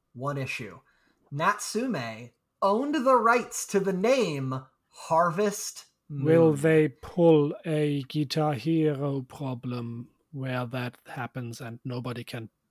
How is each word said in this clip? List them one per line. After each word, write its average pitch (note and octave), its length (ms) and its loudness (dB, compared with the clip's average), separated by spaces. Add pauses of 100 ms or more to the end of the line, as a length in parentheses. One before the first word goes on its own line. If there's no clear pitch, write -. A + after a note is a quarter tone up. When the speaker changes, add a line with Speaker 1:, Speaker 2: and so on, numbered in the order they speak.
(140)
Speaker 1:
One C#3 240 -6
issue. A2 400 -8 (540)
Natsume D#3 960 -4 (320)
owned A#3+ 320 2
the C4 220 4
rights A#3 520 2
to G3 120 0
the F#3+ 120 0
name F3 680 0 (280)
Harvest F3 960 0 (240)
Speaker 2:
Will D#3 440 4
Speaker 1:
Moon. C#3 80 -2
Speaker 2:
they D#3 280 4
pull D#3+ 640 4 (120)
a D3+ 400 0
Guitar D3+ 500 -2
Hero C#3+ 680 0
problem A#2+ 880 -8 (240)
where C3 340 -4
that B2 300 -8 (100)
happens A#2+ 540 -10
and A#2 240 -14
nobody B2 400 -8
can A2+ 240 -12 (220)